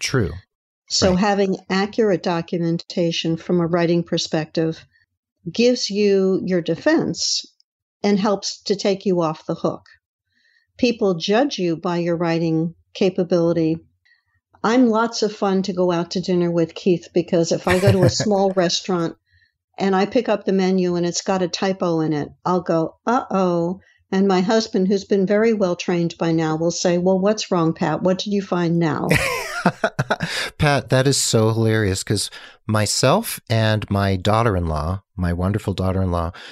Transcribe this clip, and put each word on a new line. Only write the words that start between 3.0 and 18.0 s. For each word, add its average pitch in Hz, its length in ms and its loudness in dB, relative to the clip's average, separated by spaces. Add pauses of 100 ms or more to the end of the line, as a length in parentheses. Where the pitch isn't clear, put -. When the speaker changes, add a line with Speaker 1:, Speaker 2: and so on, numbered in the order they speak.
Speaker 2:
from 175 240 0
a 165 60 0
writing 170 360 2
perspective 160 840 -4 (640)
gives 240 380 2
you 196 560 2
your 180 160 0
defense - 840 -2 (580)
and 202 160 2
helps 196 440 -4
to 208 120 -2
take 196 300 -2
you 180 160 2
off 160 240 -4
the 170 100 -4
hook. - 300 -4 (920)
People 226 380 2
judge 220 420 0
you 170 200 -2
by 175 220 -4
your 170 180 -2
writing 165 580 0 (180)
capability 170 840 0 (920)
I'm 247 220 4
lots 226 340 0
of 208 120 -2
fun 190 280 0
to 196 100 -6
go 180 180 0
out 175 200 -2
to 185 100 -4
dinner 175 300 0
with, 165 240 0
Keith, - 380 0
because 170 380 0
if - 160 -4
I 180 120 4
go 196 120 4
to 190 120 4